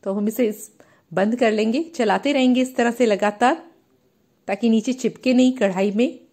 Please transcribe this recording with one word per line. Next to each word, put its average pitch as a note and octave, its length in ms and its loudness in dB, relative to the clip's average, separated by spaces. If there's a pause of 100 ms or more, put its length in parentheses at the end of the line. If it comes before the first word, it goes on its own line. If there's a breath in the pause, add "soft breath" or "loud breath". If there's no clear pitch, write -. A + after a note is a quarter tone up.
तो G3 100 -4
हम G#3 140 -2
इसे A3 200 -2
इस, G#3+ 220 -8 (420 soft breath)
बंद G3 240 0
कर A#3 160 2
लेंगे, A3 320 0
चलाते A3 480 -2
रहेंगे B3+ 300 2
इस B3+ 140 -4
तरह A#3+ 160 0
से A#3+ 140 0
लगातार, G#3 500 2 (920)
ताकि G#3+ 220 -2
नीचे A3 240 0
चिपके B3+ 400 -2
नहीं B3+ 200 4
कढ़ाई G3 380 0
में। A#3+ 280 -2 (140)